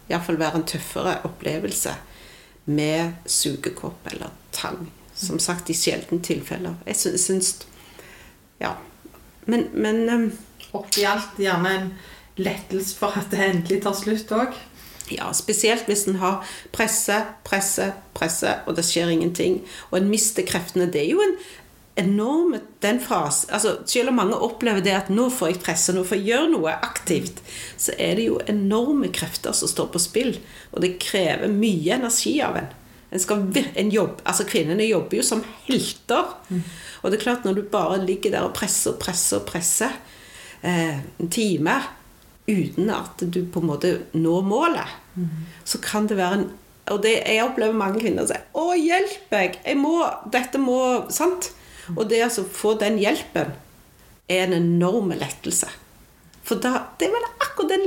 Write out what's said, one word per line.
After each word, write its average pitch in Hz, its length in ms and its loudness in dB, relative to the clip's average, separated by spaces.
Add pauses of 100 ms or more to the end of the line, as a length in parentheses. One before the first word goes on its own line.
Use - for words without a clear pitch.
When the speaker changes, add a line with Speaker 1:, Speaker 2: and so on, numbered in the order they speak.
Speaker 1:
i - 120 -6
hvert 170 140 0
fall 160 140 0
være 160 180 2
en 160 80 0
tøffere 156 540 -2
opplevelse - 720 -4 (720)
med 156 500 0 (100)
sugekopp - 880 -4
eller - 220 -10 (160)
tang. - 400 -8 (240)
Som 165 260 -4
sagt, 175 320 -2
i 160 60 -2
sjeldne - 440 0
tilfeller. 175 600 -4
Jeg - 180 -6
sy-, - 180 0
syns, 190 340 0 (1040)
ja. - 160 -4 (680)
Men, 233 280 0
men, 214 340 0
ehm, 233 220 2 (420)
Speaker 2:
Opp - 260 -6
i 202 100 2
alt, 208 340 -2
gjerne 185 320 2
en 190 180 -2 (460)
lettelse 190 600 -4
for 202 220 -2
at - 140 -4
det 190 100 0
endelig 190 420 2
tar 196 120 0
slutt 214 360 -2
også. 240 360 -2 (420)
Speaker 1:
Ja, - 240 -6
spesielt 220 540 2
hvis 202 200 0
en 190 120 2
har 190 260 0 (240)
presse, 214 480 0 (240)
presse, 196 480 0 (220)
presse, - 500 0
og - 160 -4
det 170 100 0
skjer 170 240 2
ingenting. 175 500 2 (260)
Og 185 120 0
en 196 120 4
mister - 360 2
kreftene. 180 400 0
Det 151 160 0
er 160 80 2
jo 381 120 4
en 381 120 2 (640)
enorme, 220 640 2 (160)
den 226 260 2
fase, 170 480 0
altså, 208 320 2
selv 247 260 0
om 247 80 4
mange 214 220 2
opplever 226 420 0
det 190 140 4
at 190 160 0
nå 233 180 4
får 185 220 0
jeg 180 100 -2
presse, - 320 0
nå 180 140 2
får 202 100 0
jeg 202 140 0
gjøre 311 220 4
noe 160 200 2
aktivt, - 720 -2 (300)
så - 200 -2
er 170 240 0
det 226 120 2
jo - 180 2
enorme 214 640 2
krefter - 400 -4
som - 160 0
står - 240 -2
på 165 80 0
spill, 247 300 0 (380)
og - 120 -6
det 180 200 2
krever 185 520 0
mye 202 460 2
energi 247 420 0
av - 160 0
en. - 140 -4 (380)
En 190 120 -4
skal 208 220 0
vir-, 190 320 0
en 208 180 0
jobb, 196 300 0
altså 185 260 0
kvinnene 190 380 2
jobber 202 320 0
jo - 80 2
som 220 160 0 (220)
helter. - 640 0 (140)
Speaker 2:
Mm. 180 180 -2 (400)
Speaker 1:
Og 190 80 0
det 208 80 2
er 208 80 -6
klart, 247 180 0
når 196 140 2
du 202 100 0
bare 185 380 2
ligger 190 260 0
der 185 160 0
og 185 80 -4
presser - 380 0
og - 80 -8
presser 190 400 0
og - 80 -12
presser, 220 480 0 (640)
eh, 165 400 0 (160)
en 170 100 -2
time, 185 480 2 (720)
uten 196 420 2
at - 300 -6
du 180 260 0
på 180 140 -4
en 165 140 2
måte 170 180 2 (200)
når 165 300 2
målet, 269 540 0 (200)
Speaker 2:
Mm. 180 100 -2 (380)
Speaker 1:
så - 180 -4
kan 214 240 0
det 208 100 0
være 185 180 2
en, 202 160 0 (360)
og 202 160 0
det, 220 140 6 (100)
jeg 220 160 4
opplever 233 320 2
mange 202 260 2
kvinner - 240 2
som - 60 2
sier, - 140 -2 (100)
«Å, 339 240 2
hjelp 359 540 2
meg, 185 240 2 (100)
jeg 285 100 0
må, 311 280 4 (260)
dette 254 280 0
må», 254 520 2
sant? 359 380 0 (400)
Speaker 2:
Mm. 170 100 -6
Speaker 1:
Og 220 100 0
det 226 140 4
altså 240 240 0
få 214 320 0
den 214 200 2
hjelpen 190 520 0 (800)
er 185 160 4
en 185 100 2
enorm 175 560 4
lettelse. - 560 -2 (760)
For 233 180 -2
da, 254 220 0 (140)
det 349 100 2
er 427 80 2
vel 466 100 -2 (140)
akkurat 403 320 0
den 381 140 2